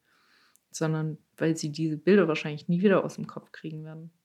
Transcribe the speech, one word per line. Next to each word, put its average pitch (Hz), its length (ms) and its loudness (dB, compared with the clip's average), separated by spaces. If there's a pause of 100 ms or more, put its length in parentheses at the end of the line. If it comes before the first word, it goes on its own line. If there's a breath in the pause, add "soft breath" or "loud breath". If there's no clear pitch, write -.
(720 soft breath)
sondern 156 480 -2 (200)
weil 160 180 2
sie 156 160 -6
diese 156 240 -4
Bilder 180 320 4
wahrscheinlich 151 400 -4
nie 175 140 2
wieder 196 220 4
aus 151 120 -8
dem - 100 -8
Kopf - 260 -18
kriegen 156 320 -12
werden. 160 280 -16 (120)